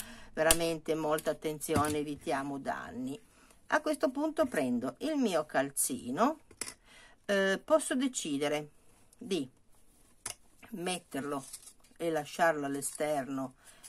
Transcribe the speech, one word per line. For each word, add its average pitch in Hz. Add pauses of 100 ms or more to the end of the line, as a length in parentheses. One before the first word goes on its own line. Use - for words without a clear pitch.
(340)
veramente 165
molta 156
attenzione, 151
evitiamo 143
danni. - (480)
A 302
questo 302
punto 302
prendo 254
il 311
mio 190
calzino, 139 (840)
eh, 196
posso 302
decidere 151 (480)
di 170 (1200)
metterlo 165 (540)
e 165
lasciarlo 151
all'esterno 139 (340)